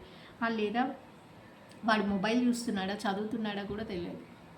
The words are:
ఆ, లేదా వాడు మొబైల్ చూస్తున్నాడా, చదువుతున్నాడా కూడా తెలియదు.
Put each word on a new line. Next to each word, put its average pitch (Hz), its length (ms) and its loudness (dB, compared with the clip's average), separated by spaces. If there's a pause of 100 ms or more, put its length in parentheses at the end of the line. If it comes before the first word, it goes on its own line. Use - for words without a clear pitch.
(440)
ఆ, 226 40 4
లేదా 226 460 2 (920)
వాడు 214 180 6
మొబైల్ 214 460 4
చూస్తున్నాడా, 202 460 0
చదువుతున్నాడా 208 680 -2
కూడా 202 220 -4
తెలియదు. 180 340 -6 (380)